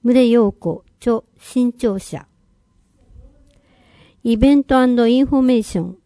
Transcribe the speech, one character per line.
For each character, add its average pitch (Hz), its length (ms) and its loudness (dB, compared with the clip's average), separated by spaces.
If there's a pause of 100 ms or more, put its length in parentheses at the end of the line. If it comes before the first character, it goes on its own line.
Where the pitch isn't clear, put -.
牟 240 100 0
礼 247 160 4
陽 226 240 2
子 - 320 -10 (140)
著、 226 240 -4 (160)
新 247 360 -4
潮 202 240 -4
社。 - 300 -16 (1900)
イ 233 140 -2
ベ 277 200 4
ン 277 80 2
ト& 262 200 0
イ 240 360 0
ン 285 40 2
フ 269 140 -2
ォ - 20 2
メ 254 160 2
ー 220 60 0
シ - 160 -8
ョ 165 40 -4
ン。 180 240 -12